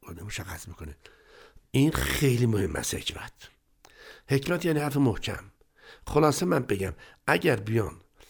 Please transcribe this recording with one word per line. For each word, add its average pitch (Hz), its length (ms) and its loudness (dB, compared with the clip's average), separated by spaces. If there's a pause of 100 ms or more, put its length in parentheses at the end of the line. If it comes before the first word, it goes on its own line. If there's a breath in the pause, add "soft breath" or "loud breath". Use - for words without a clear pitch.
کنه، 87 200 -16
مشخص 87 460 -10
می‌کنه. 76 280 -14 (720 loud breath)
این 143 220 4
خیلی 131 540 2
مهم 95 300 0
است - 180 -4
حکمت. - 380 -10 (960 loud breath)
حکمت 170 360 0
یعنی 160 140 2
حرف 143 180 -2
محکم. 117 480 0 (640 loud breath)
خلاصه 151 400 2
من 160 160 2
بگم، 95 320 -4 (320 loud breath)
اگر 165 300 2
بیان 107 440 -2 (300 loud breath)